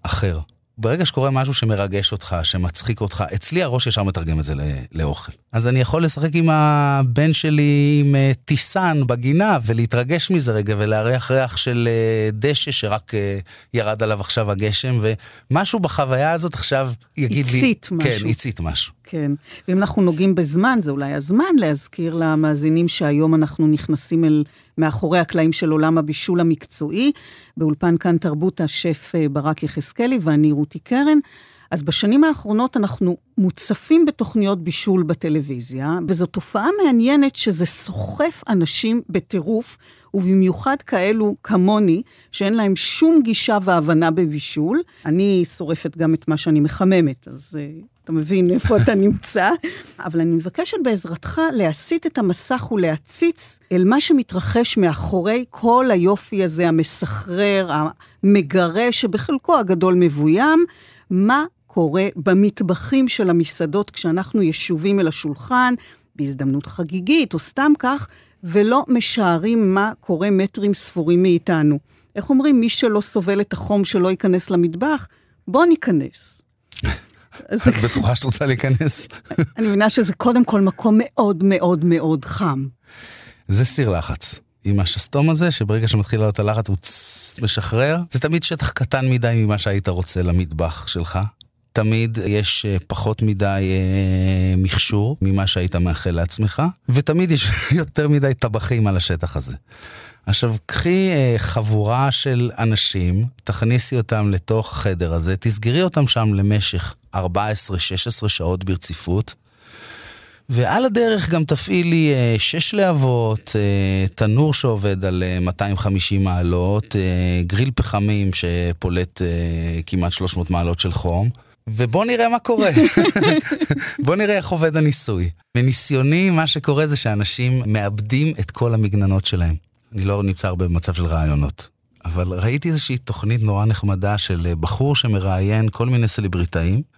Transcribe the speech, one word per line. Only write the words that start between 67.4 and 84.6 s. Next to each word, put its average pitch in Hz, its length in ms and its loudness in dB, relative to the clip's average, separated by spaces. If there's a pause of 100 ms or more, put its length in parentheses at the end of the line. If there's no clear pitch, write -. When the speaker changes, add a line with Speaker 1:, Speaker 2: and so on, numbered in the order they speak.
Speaker 2:
כך, 269 300 -4 (360)
ולא 208 440 2
משערים 208 840 2
מה 208 260 0
קורה 185 300 -2
מטרים 196 440 0
ספורים 175 480 0
מאיתנו? 165 560 2 (380)
איך 202 140 -4
אומרים, 269 300 4
מי 233 80 2
שלא 214 320 0
סובל 202 400 -2
את - 120 -4
החום 202 320 0
שלא 185 240 0
ייכנס 185 420 0
למטבח, 180 580 0 (400)
בוא 285 180 4
ניכנס. 190 760 0 (420)
Speaker 1:
<laughs> - 680 -10
Speaker 2:
אז 208 160 0
Speaker 1:
את - 60 6 (100)
בטוחה 117 320 0
שאת - 80 -4
רוצה 135 220 -2
להיכנס? 131 640 0 (480)
Speaker 2:
אני 220 100 0
מבינה 208 240 2
שזה 196 220 0
קודם 240 320 2
כל 208 160 2
מקום 214 400 2
מאוד, 202 440 0
מאוד, 180 400 2
מאוד 160 400 0
חם. 139 420 -4 (840)
Speaker 1:
זה 104 160 2
סיר 123 260 0
לחץ. - 500 -4 (240)